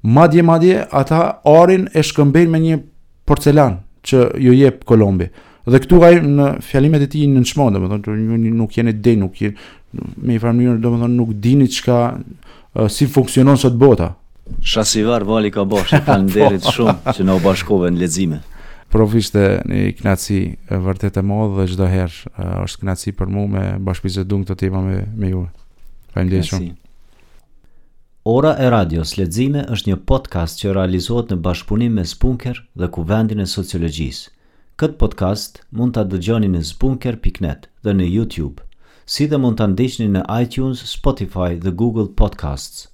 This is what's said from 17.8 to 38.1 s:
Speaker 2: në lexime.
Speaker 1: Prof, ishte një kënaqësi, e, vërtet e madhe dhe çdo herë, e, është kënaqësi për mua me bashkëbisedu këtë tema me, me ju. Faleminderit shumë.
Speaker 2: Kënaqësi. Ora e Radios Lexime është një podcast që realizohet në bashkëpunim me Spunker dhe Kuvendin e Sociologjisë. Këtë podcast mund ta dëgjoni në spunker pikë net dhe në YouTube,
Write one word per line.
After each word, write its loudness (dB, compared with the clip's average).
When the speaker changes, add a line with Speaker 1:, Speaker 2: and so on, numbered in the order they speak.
Speaker 2:
në -2
lexime. -2
Speaker 1:
Prof, 2
ishte 0
një -2
kënaqësi, -2
e, -6
vërtet -4
e -2
madhe -2
dhe 0
çdo 0
herë, -6
e, -8
është -10
kënaqësi -6
për -4
mua -4
me -4
bashkëbisedu -4
këtë -8
tema -4
me, -4
me -4
ju. -6
Faleminderit -2
shumë. -6
Speaker 2:
Kënaqësi. -20
Ora 2
e 2
Radios 0
Lexime -2
është -4
një -2
podcast -4
që -2
realizohet -2
në -2
bashkëpunim -2
me -2
Spunker -4
dhe -4
Kuvendin -2
e -4
Sociologjisë. -8
Këtë -2
podcast -4
mund -4
ta -2
dëgjoni -2
në -2
spunker -4
pikë -2
net -8
dhe -2
në 0
YouTube, -4